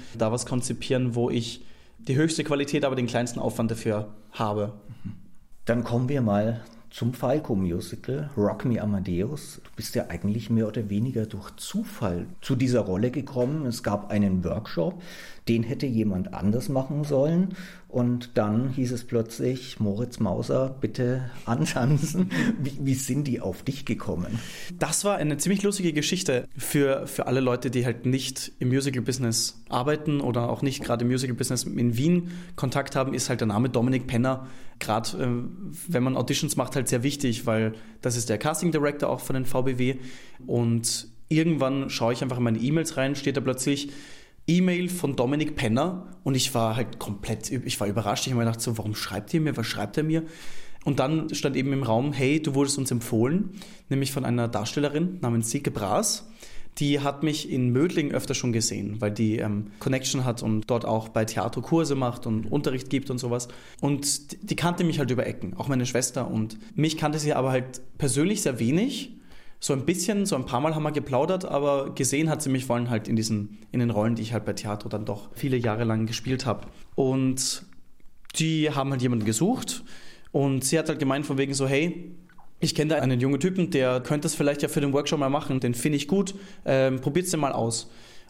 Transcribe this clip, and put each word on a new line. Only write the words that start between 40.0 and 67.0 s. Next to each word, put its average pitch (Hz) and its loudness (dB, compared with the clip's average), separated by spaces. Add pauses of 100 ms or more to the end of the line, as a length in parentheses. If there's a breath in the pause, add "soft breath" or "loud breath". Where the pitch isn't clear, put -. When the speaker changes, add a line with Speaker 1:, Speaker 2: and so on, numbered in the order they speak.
Speaker 1:
Und 117 2 (220)
irgendwann 139 2
schaue 120 2
ich 127 -2
einfach 123 -2
in 123 2
meine 113 4
E-Mails 156 2
rein, 135 2
steht 139 0
da 135 0
plötzlich 139 0 (560 loud breath)
E-Mail 180 4
von 139 -2
Dominik 131 2
Penner 143 2 (140)
und 135 2
ich - 0
war 113 2
halt - -4
komplett, 107 -6
ich 123 -4
war 104 2
überrascht. 104 0
Ich 131 -2
hab 123 2
mir 117 4
gedacht, 113 0
so, 117 -2
„Warum 107 -4
schreibt - -6
ihr 165 4
mir? 151 0
Was 113 -2
schreibt - -4
er 156 2
mir?“ 156 0 (600 loud breath)
Und 139 0
dann 151 0
stand 139 -2
eben 139 0
im 135 0
Raum, 123 2
„Hey, 139 2
du 147 0
wurdest 139 4
uns 131 -2
empfohlen“, 127 2 (360 loud breath)
nämlich 135 0
von 131 -2
einer 120 2
Darstellerin 143 0
namens 117 2
Silke 143 0
Braas. 107 0 (480 loud breath)
Die 143 2
hat 143 0
mich 151 0
in 127 2
Mödling 147 2
öfter 131 -2
schon 127 0
gesehen, 107 -2
weil 104 0
die, 110 2
ähm, 104 -2 (100)
Connection 131 0
hat 120 -2
und 110 0
dort 120 2
auch 110 0
bei 113 0
Theater 107 -4
Kurse 165 2
macht 127 -2
und 110 0
Unterricht 139 -2
gibt 139 -2
und 127 -2
sowas. 123 -2 (320 loud breath)
Und 143 -2
die, - -12
die - -2
kannte 175 0
mich 147 2
halt 127 0
über 120 2
Ecken, 92 -6
auch 113 -4
meine 127 2
Schwester. 123 -2
Und 110 -2 (180 loud breath)
mich 156 2
kannte 151 0